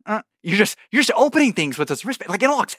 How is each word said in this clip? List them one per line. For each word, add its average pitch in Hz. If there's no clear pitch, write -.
uh." 208
You're 180
just, -
you're 262
just 269
opening 269
things 143
with 147
this 147
wristband. 208
Like, 185
it 269
unlocks 269